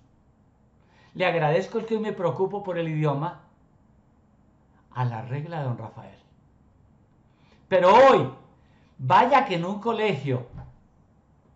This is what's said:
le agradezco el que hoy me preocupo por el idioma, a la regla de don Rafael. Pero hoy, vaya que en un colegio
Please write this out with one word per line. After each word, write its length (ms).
le 100
agradezco 540
el 60
que 100
hoy 60
me 120
preocupo 500
por 140
el 100
idioma, 540
a 140
la 180
regla 360
de 60
don 120
Rafael. 400
Pero 260
hoy, 360
vaya 460
que 100
en 100
un 140
colegio 680